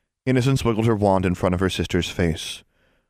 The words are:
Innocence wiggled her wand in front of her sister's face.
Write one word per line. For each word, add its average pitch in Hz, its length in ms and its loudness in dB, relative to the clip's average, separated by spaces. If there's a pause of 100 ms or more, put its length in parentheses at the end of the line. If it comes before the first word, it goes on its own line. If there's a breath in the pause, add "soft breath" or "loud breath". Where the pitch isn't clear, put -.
(260)
Innocence 131 380 2
wiggled 113 240 0
her 113 80 2
wand 95 300 2
in 90 100 0
front 90 180 0
of 90 80 0
her 92 80 2
sister's 87 400 -2
face. - 540 -4 (460)